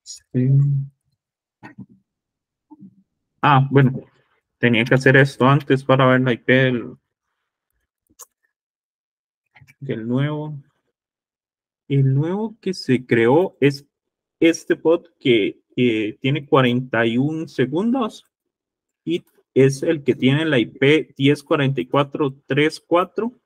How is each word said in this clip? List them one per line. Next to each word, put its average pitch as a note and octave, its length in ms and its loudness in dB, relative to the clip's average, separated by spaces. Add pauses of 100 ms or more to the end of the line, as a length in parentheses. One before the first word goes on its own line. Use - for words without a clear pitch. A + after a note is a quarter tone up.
Este. - 480 -6 (3000)
Ah, C3+ 280 4
bueno, C3+ 220 4 (640)
tenía A#2+ 280 2
que C3+ 100 2
hacer C3 220 4
esto C3+ 280 2
antes C3+ 380 2
para C3 220 2
ver B2+ 160 4
la B2+ 100 0
I A#2 60 -2
P - 160 -2
del, B2+ 420 0 (2750)
del A2+ 260 -8
nuevo. D3 500 -6 (1300)
El C#3 220 2
nuevo F#3+ 480 -4
que F#3 140 -6
se B2 280 -2
creó A#2+ 560 0
es C#3 240 -4 (560)
este E3 360 -2
pod E3 320 -2 (120)
que, A2+ 400 0 (160)
eh, A2 460 -2
tiene C#3+ 240 -4
cuarenta B2+ 640 0
y A2+ 100 -2
un D#3 320 -6
segundos G#3+ 800 -4 (760)
y E3+ 220 -6 (300)
es C3+ 260 2
el E3 220 -4
que A#2+ 100 0
tiene C#3 320 0
la C#3+ 140 0
I A2+ 80 0
P C#3+ 500 0
diez C#3+ 240 0
cuarenta C#3 400 -2
y - 60 -8
cuatro C#3+ 580 -2
tres D3+ 340 -2
cuatro. F#3+ 540 -4 (120)